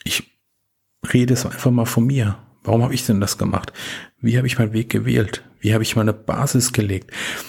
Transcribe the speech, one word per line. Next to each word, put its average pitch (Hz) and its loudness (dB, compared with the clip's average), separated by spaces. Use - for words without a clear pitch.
Ich - -6
rede 123 4
so - -2
einfach - -2
mal 120 2
von 117 2
mir. 120 0
Warum 113 2
habe 123 -2
ich 123 -4
denn 101 2
das 98 -2
gemacht? - -2
Wie 117 2
habe 123 2
ich 113 -4
meinen 110 2
Weg 110 -2
gewählt? 120 0
Wie 107 2
habe 110 2
ich - -2
meine 107 2
Basis 123 0
gelegt? 101 -2